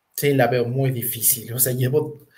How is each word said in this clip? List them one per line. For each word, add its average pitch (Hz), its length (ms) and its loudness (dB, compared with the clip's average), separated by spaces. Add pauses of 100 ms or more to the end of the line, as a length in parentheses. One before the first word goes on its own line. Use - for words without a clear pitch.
(140)
Sí, 143 200 2
la 127 120 4
veo 120 200 2
muy 131 260 0
difícil, - 600 -2
o 123 60 -6
sea, 127 140 0
llevo, 127 480 0 (180)